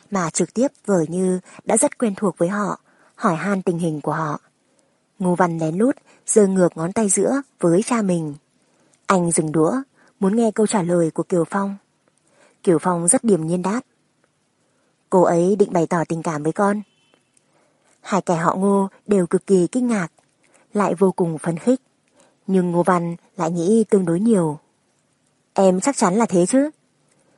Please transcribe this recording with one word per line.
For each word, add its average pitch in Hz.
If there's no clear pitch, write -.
mà 180
trực -
tiếp 254
vờ 185
như 185
đã 208
rất 285
quen 214
thuộc 190
với 170
họ, 202
hỏi 190
han 185
tình 170
hình 160
của 151
họ. 151
Ngô 180
Văn 170
lén 160
lút 240
giơ 208
ngược 185
ngón 165
tay 220
giữa 214
với 175
cha 233
mình. 170
Anh 180
dừng 156
đũa, 170
muốn 202
nghe 233
câu 214
trả 196
lời 170
của -
Kiều 170
Phong. 196
Kiều 170
Phong 175
rất 262
điềm 175
nhiên 175
đáp: 202
"Cô 185
ấy 175
định 196
bày 165
tỏ 165
tình 165
cảm 151
với 160
con." 208
Hai 196
kẻ 175
họ 165
Ngô 196
đều 190
cực -
kỳ 180
kinh 247
ngạc, 208
lại 190
vô 185
cùng 165
phấn 165
khích. 254
Nhưng 185
Ngô 170
Văn 170
lại 165
nghĩ 185
tương 190
đối 170
nhiều. 180
"Em 190
chắc 277
chắn 185
là 226
thế 185
chứ?" 277